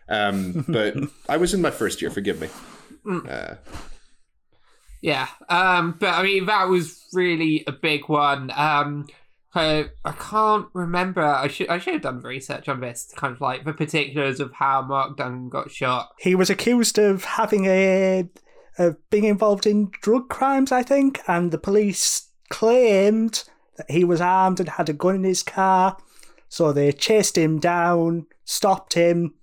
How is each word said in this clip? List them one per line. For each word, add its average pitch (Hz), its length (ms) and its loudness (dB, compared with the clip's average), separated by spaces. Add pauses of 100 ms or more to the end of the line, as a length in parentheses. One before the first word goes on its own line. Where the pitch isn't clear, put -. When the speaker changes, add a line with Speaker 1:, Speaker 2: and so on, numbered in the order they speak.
Speaker 1:
Um, 101 600 -2
but 110 260 -2 (160)
Speaker 2:
<laughs> - 180 -12
Speaker 1:
I 147 80 0
was 175 160 0
in 190 80 0
my 156 100 0
first - 300 -6
year, - 80 -4
forgive 98 300 -4
me. 78 80 -8 (580)
Speaker 2:
Mm. 175 240 -8
Speaker 1:
Uh, 50 260 -10 (1500)
Speaker 2:
Yeah, 135 260 -4 (220)
um, 175 500 2
but 190 140 0
I 175 100 0
mean, 196 220 0
that 190 240 0
was 180 420 -2
really 165 560 0
a 143 60 -4
big 151 340 -2
one. 143 480 0
Um, 147 520 -2 (460)
so 156 320 0 (200)
I - 80 -4
can't 214 600 0
remember. 180 500 -2
I 143 260 2
should, - 180 -4
I 170 100 -2
should 349 160 -6
have 311 100 -4
done 127 180 -8
research 131 480 -10
on 131 100 -4
this, 120 360 -12
kind 131 180 -6
of, 123 80 -18
like, 131 240 -4
the 151 80 -4
particulars 139 680 -2
of 131 140 -8
how 135 280 0
Mark 135 360 -4
Duggan 127 320 -8
got 135 220 -8
shot. 127 380 -2 (100)
Speaker 3:
He 185 160 2
was 185 140 2
accused 233 480 2
of 202 280 4
having 208 400 0
a, 190 640 2 (480)
of 170 180 2 (140)
being 208 160 2
involved 208 420 2
in 208 240 2 (100)
drug 240 280 2
crimes, 269 420 0
I 254 120 2
think, 269 440 2
and 175 240 0
the 160 60 -2
police 202 720 0 (200)
claimed 220 960 2 (340)
that - 140 -14
he 170 140 4
was 175 160 2
armed 185 380 2
and 170 100 -4
had 160 200 -4
a 156 40 -2
gun 180 220 0
in 190 80 -2
his 185 200 0
car. 190 540 2 (500)
So 160 240 0
they 143 200 4
chased 208 460 2
him 156 220 2
down, 170 680 2 (180)
stopped - 480 0
him 170 500 4